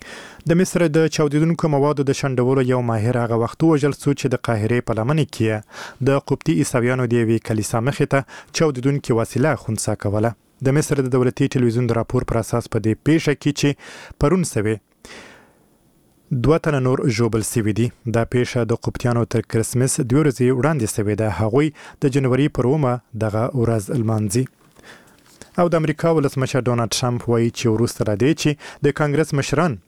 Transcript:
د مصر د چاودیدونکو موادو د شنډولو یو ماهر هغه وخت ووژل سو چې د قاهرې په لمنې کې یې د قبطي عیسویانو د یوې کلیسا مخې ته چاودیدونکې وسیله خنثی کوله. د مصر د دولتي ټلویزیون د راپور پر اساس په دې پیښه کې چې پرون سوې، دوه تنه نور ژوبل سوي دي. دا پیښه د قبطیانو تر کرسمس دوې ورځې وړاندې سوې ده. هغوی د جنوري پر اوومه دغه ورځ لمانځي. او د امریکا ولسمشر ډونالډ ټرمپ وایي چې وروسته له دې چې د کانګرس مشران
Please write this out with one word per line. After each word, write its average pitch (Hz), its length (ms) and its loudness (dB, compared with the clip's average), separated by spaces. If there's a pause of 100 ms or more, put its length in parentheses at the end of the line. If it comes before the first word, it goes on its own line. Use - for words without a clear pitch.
(480)
د 165 140 4
مصر 175 240 2 (100)
د 160 220 4
چاودیدونکو 156 580 2
موادو 139 320 2
د 135 140 0
شنډولو 127 500 2
یو 127 80 2 (140)
ماهر 117 300 0
هغه 113 200 0
وخت 160 240 0
ووژل 147 320 2
سو 147 100 0
چې 135 240 0
د - 140 -6
قاهرې 117 420 0
په 110 120 0
لمنې 147 320 0
کې 113 160 0
یې - 600 -4
د 139 220 0
قبطي 160 320 0
عیسویانو 123 480 0
د 120 100 2
یوې 113 300 0
کلیسا 110 360 -2
مخې 139 240 0
ته - 460 -4
چاودیدونکې 135 600 0
وسیله 123 360 0 (120)
خنثی 107 340 -4
کوله. 107 340 0 (300)
د 131 100 2
مصر 151 300 0
د 127 80 -2
دولتي 127 400 0
ټلویزیون 123 340 2
د 113 80 0
راپور 123 320 -2
پر 113 180 -2
اساس 117 180 -2 (100)
په 117 100 0
دې 110 240 0
پیښه 151 240 2 (100)
کې 147 180 0
چې 147 80 2 (540)
پرون 160 300 0
سوې، 107 320 -2 (1600)
دوه 151 180 4
تنه 147 220 0
نور 127 160 0 (160)
ژوبل 113 320 0
سوي 107 280 0
دي. 117 80 0 (300)
دا 117 160 2
پیښه 123 400 0
د - 140 -4
قبطیانو 120 360 -2 (120)
تر 113 180 0
کرسمس 120 480 0
دوې 123 220 2
ورځې 127 240 2 (120)
وړاندې 135 280 0 (100)
سوې 104 240 0
ده. 110 80 0 (100)
هغوی 117 320 2 (320)
د 135 140 0
جنوري 135 320 2 (100)
پر 120 140 2
اوومه 143 200 2 (320)
دغه 110 200 0 (160)
ورځ 113 420 0
لمانځي. 110 420 0 (1160)
او 175 100 4
د 165 100 0
امریکا 156 360 0
ولسمشر 135 500 0
ډونالډ 117 320 -2
ټرمپ 123 300 -2
وایي 117 200 2
چې - 240 -4
وروسته 113 360 0
له 101 120 0
دې 143 180 4
چې 151 100 2 (340)
د 143 160 2
کانګرس 147 400 0
مشران 156 480 0